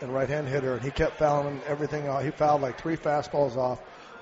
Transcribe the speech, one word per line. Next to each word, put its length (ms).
a 60
right-hand 400
hitter, 260
and 100
he 80
kept 260
fouling 500
everything 400
off. 160
He 60
fouled, 320
like, 180
three 180
fastballs 600
off 240